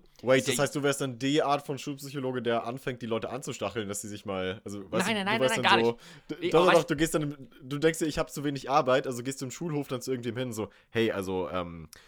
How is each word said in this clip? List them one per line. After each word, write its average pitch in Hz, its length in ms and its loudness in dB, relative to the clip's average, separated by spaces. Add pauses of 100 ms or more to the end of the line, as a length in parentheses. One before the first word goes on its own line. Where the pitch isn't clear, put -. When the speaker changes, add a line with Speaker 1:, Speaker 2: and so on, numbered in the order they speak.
(220)
Speaker 1:
Wait, 127 180 4
Speaker 2:
ist 127 80 -2
Speaker 1:
das 131 80 0
Speaker 2:
ja 143 80 2
Speaker 1:
heißt, 135 100 -2
du 147 80 -2
wärst 139 200 0
dann 131 180 -4
die 139 240 2
Art 139 220 0
von 143 120 -6
Schulpsychologe, 135 640 -6
der 117 240 0
anfängt, 123 360 -8
die 127 40 -8
Leute 113 260 -2
anzustacheln, 110 580 -6
dass 101 120 -6
sie 110 60 -10
sich 101 180 -10
mal, 95 380 -2
also, 110 260 -10
weißt 185 180 0
Speaker 2:
Nein, 220 100 0
Speaker 1:
du, 196 80 -2
Speaker 2:
nein, - 0 -
Speaker 1:
du - 0 -
Speaker 2:
nein, 214 160 0
Speaker 1:
weißt 254 160 2
Speaker 2:
nein, - 60 -2
Speaker 1:
dann 185 100 6
Speaker 2:
gar 202 120 6
Speaker 1:
so, 233 60 6
Speaker 2:
nicht. - 100 -10 (280)
Speaker 1:
d-, 156 100 -8
Speaker 2:
Nee, 175 120 -2
Speaker 1:
doch, 160 100 8
Speaker 2:
aber 180 100 8
Speaker 1:
doch, 175 80 8
Speaker 2:
weißt 151 100 2
Speaker 1:
du 160 60 2
gehst 160 200 2
dann, 160 80 2
im, 143 260 -8 (120)
du 139 180 -6
denkst 160 200 4
dir, 170 60 0
„Ich 156 120 -2
hab 160 140 -2
zu 143 140 -8
wenig 139 240 -4
Arbeit“, 135 380 4
also 123 160 -6
gehst 131 180 -6
du 135 40 -6
im 127 60 -8
Schulhof 147 380 -6
dann 127 120 -4
zu 127 100 -6
irgendwem 120 260 -4
hin, 127 160 -4
so, 104 160 -4 (200)
„Hey, 113 220 2
also, 92 380 -2
ähm, 85 400 -6 (180)